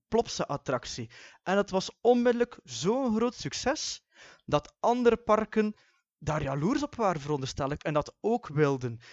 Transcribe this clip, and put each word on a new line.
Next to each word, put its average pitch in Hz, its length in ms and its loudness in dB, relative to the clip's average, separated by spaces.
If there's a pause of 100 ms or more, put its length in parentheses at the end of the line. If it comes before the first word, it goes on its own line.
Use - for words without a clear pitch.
Plopsa-attractie. 139 1000 -4 (320)
En 180 120 -2
dat 202 160 2
was 190 200 -2 (100)
onmiddellijk 240 640 2
zo'n 214 520 0
groot 240 180 0
succes - 680 -6 (420)
dat - 360 -4
andere 240 360 4
parken 214 580 0 (440)
daar 151 240 -4
jaloers 147 400 0
op 285 120 -6
waren, 185 260 0
veronderstel 139 500 -4
ik, 151 120 -6
en 156 120 -2
dat - 260 -2
ook 226 280 0
wilden. 135 500 0 (140)